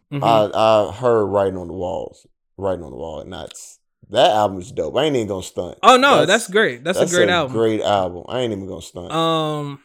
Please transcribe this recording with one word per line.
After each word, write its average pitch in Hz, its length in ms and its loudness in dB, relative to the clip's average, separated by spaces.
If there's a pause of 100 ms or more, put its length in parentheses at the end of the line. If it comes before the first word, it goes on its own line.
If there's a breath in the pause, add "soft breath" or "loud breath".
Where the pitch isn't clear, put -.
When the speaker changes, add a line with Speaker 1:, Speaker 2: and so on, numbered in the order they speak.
(120)
Speaker 1:
Mm-hmm. 143 120 -4
Speaker 2:
I, 110 300 4
I 110 380 4
heard 113 340 2
Writing 95 320 0
on 87 100 -10
the 82 60 -10
Walls, - 520 -8 (300)
Writing 92 280 -4
on 69 60 -16
the - 60 -16
Wall, 76 240 -10
and - 120 -14
that's, - 460 -16 (300)
that 131 220 4
album 101 300 0
is 90 120 -14
dope. 80 240 -6
I 139 80 2
ain't 147 120 0
even 107 120 -2
gonna 95 140 -6
stunt. 92 400 -8
Speaker 1:
Oh, 247 160 8
no, 269 260 4
Speaker 2:
That's, 160 40 0
Speaker 1:
that's 220 220 2
great. 156 340 0
That's 185 140 -2
a - 40 2
Speaker 2:
that's 175 120 0
Speaker 1:
great 175 140 4
Speaker 2:
a 180 40 0
Speaker 1:
album. 147 240 0
Speaker 2:
great 110 260 2
album. 92 460 0
I 127 120 -4
ain't 117 120 -2
even 95 140 -8
gonna 92 160 -12
stunt. 87 300 -14
Speaker 1:
Um, 151 720 -4